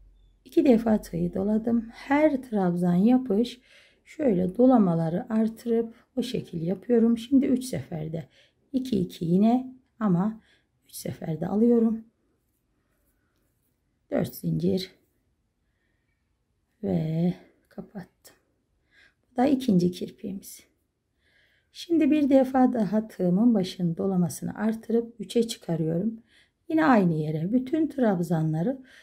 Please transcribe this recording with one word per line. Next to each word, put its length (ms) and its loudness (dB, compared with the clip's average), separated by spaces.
İki 200 2
defa 360 4
tığı 320 -6
doladım. 600 -2
Her 480 0
trabzan 540 0
yapış 680 2
şöyle 520 -2
dolamaları 760 4
artırıp 600 -2
o 60 -2
şekil 400 -6
yapıyorum. 560 2
Şimdi 280 2
üç 200 0
seferde 640 -8
iki, 280 -2
iki 260 -6
yine 500 0
ama 420 -2
üç 100 -20
seferde 520 -8
alıyorum. 580 2
Dört 240 -4
zincir 560 -4
ve 500 -2
kapattım. 640 -20
Bu 60 -8
da 80 2
ikinci 460 2
kirpiğimiz. 720 -14
Şimdi 400 0
bir 180 2
defa 440 4
daha 340 -2
tığımın 460 2
başının 440 -2
dolamasını 600 -4
artırıp 600 -4
üçe 280 -2
çıkarıyorum. 760 -4
Yine 160 0
aynı 280 4
yere 400 -2
bütün 340 -2
trabzanları 920 -2